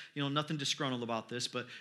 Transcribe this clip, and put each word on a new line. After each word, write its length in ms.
you 80
know, 60
nothing 280
disgruntled 460
about 260
this, 200
but 180